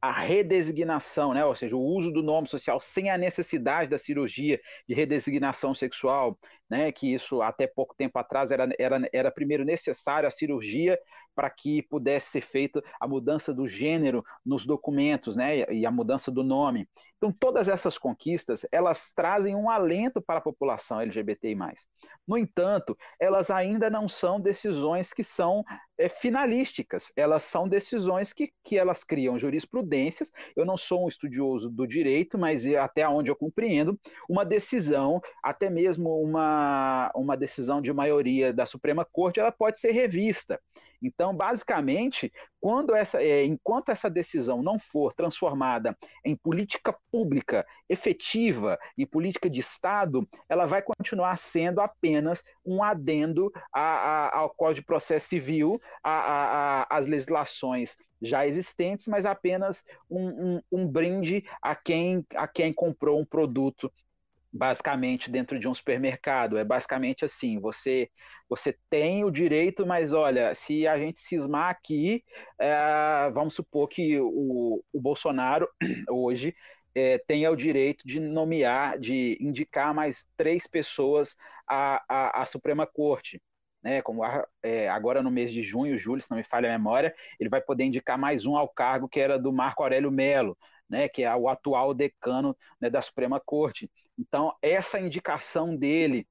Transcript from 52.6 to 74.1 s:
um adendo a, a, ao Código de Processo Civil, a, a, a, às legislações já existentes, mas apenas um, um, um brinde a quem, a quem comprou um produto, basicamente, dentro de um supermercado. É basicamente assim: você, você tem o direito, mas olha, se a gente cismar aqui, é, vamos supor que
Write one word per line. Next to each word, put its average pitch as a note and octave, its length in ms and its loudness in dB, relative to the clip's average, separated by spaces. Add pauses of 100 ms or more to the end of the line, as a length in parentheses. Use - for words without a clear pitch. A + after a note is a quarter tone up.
um F#3 180 0
adendo D#3+ 640 0 (240)
a, C#3 80 0
a, D3+ 580 2
ao D#3 100 2
Código D#3+ 320 0
de - 60 -18
Processo D#3 420 0
Civil, D#3+ 500 0 (240)
a, D3+ 80 0
a, C#3+ 720 2
a, B2 60 -2 (100)
às C#3 100 2
legislações C3+ 880 -2 (260)
já C3+ 240 0
existentes, F3 600 -4
mas G3+ 180 0
apenas F#3+ 600 -2 (240)
um, F3+ 480 -2
um, - 120 -6
um F#3 160 0
brinde F3 600 0 (160)
a D3+ 160 -2
quem, F3 480 0 (100)
a - 100 -2
quem D#3+ 280 -2
comprou D3 440 0
um D3+ 80 0
produto, C3+ 640 0 (600)
basicamente, B2+ 800 -2
dentro B2+ 300 -2
de A#2 80 -2
um C3 80 0
supermercado. B2+ 800 0
É G#2+ 60 2
basicamente B2+ 600 -2
assim: A2 360 -2
você, A#2+ 500 -2 (400)
você B2+ 260 -2 (140)
tem E3+ 340 2
o G#3 60 2
direito, E3+ 560 2
mas E3+ 260 0
olha, C3 440 4
se D#3 320 0
a D#3 100 2
gente D#3 220 -4
cismar D3 500 -2
aqui, F3 540 -2 (360)
é, D3+ 720 2
vamos D3 220 -2
supor D3 340 -2
que D#3 320 2